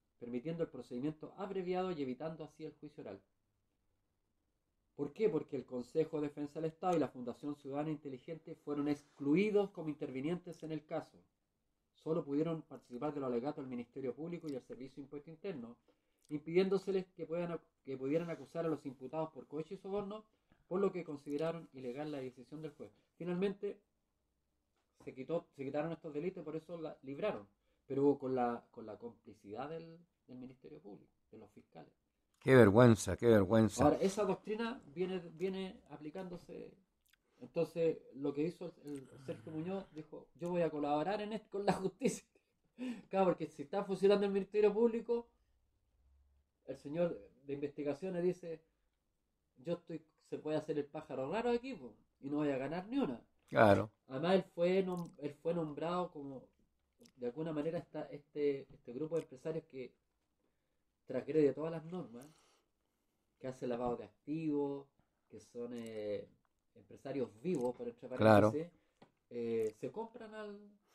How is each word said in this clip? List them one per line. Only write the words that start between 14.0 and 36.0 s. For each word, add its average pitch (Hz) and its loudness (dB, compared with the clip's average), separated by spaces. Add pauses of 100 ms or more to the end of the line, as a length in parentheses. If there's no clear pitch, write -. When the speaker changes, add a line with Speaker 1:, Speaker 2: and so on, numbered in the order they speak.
Speaker 1:
Público 160 -8
y 139 -4
el 120 -8
Servicio 127 -14
de 151 -12
Impuesto 143 -12
Interno, 151 -10 (540)
impidiéndoseles 185 0 (100)
que 165 -10
puedan 170 -4
ac-, 165 -6 (220)
que 135 -6
pudieran 151 0
acusar 165 -4
a 160 0
los 151 -2
imputados 143 -6
por - -14
cohecho 156 -8
y 190 -8
soborno, 202 -6 (440)
por 180 -2
lo 190 4
que 180 -4
consideraron 151 -4
ilegal 131 -6
la 143 -6
decisión 131 -12
del 156 -10
juez. 113 -16 (260)
Finalmente, 190 -2 (1200)
se 139 -14
quitó, 156 -4
se 139 -8
quitaron 147 -2
estos 160 -10
delitos 170 -4
y 151 -14
por 151 -6
eso 165 -10
la 156 -10
libraron, 139 -6 (380)
pero 135 0
hubo 143 6
con 131 -2
la, 120 0
con 113 -14
la 104 -10
complicidad 117 -12
del, 165 -12 (300)
del 127 -16
Ministerio 151 -18
Público, 196 -20 (200)
de - -18
los - -20
fiscales. - -20 (480)
Speaker 2:
Qué 131 8
vergüenza, 110 10
qué 120 2
vergüenza. 110 8
Speaker 1:
Ahora, 147 6
esa 196 0
doctrina 220 -2 (140)
viene, 180 -4 (140)
viene 190 -6
aplicándose. 165 -12 (680)